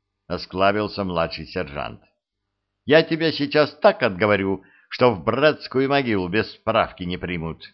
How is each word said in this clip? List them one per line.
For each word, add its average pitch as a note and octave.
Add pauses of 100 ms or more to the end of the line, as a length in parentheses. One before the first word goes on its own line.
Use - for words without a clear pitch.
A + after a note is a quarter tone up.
(280)
осклабился G2
младший E2
сержант. C#2 (840)
Я D#3+
тебя D#3+
сейчас D3 (100)
так G#3
отговорю, G2 (260)
что B2
в F#2
братскую C3+
могилу A#2+
без G2
справки G#2
не F2
примут. E2+ (100)